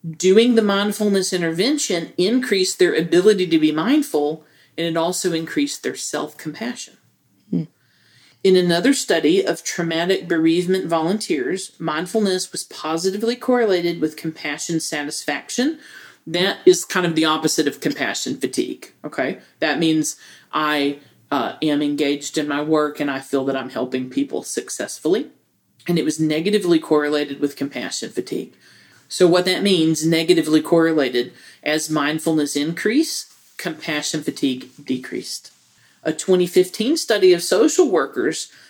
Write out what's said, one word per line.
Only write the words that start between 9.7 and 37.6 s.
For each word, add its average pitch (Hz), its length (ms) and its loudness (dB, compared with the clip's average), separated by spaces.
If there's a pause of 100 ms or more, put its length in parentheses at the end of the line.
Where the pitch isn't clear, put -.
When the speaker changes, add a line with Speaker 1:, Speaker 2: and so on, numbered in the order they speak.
Speaker 1:
bereavement 170 580 2
volunteers, 165 920 -2
mindfulness 180 720 -2
was - 140 -10
positively 190 680 -2
correlated 190 640 0
with 156 180 -2
compassion 156 600 -6
satisfaction. 151 1000 -4 (480)
That 175 380 0
is 180 200 6
kind 180 220 -2
of 165 80 -2
the 160 100 4
opposite 156 420 0
of - 140 -6
compassion 131 560 -4
fatigue, - 540 -6 (120)
okay? 147 360 -4 (200)
That 151 200 -2
means 160 380 0 (360)
I, 147 460 -2 (320)
uh, 135 320 -2
am 147 180 0
engaged 147 560 -2
in 147 100 -2
my 147 140 -4
work 151 380 0
and 143 100 -2
I 135 100 -6
feel 135 260 -2
that 135 100 -2
I'm 127 140 -6
helping 127 420 -4
people - 320 -4
successfully. - 840 -4 (600)
And 175 100 2
it 151 80 0
was 156 140 -2
negatively 170 600 2
correlated 147 600 0
with 143 160 -2
compassion - 560 -6
fatigue. - 420 -6 (540)
So 185 200 4
what 180 180 4
that 185 160 0
means, 160 440 2
negatively 160 560 4
correlated, 156 680 2 (320)
as 156 280 -2
mindfulness 151 640 0
increased, 190 760 -2 (260)
compassion 156 640 -6
fatigue 131 440 -4 (160)
decreased. - 680 -8 (520)
A 160 100 -2
twenty 180 340 2
fifteen 214 500 2
study 185 360 4
of 170 100 2
social 269 460 4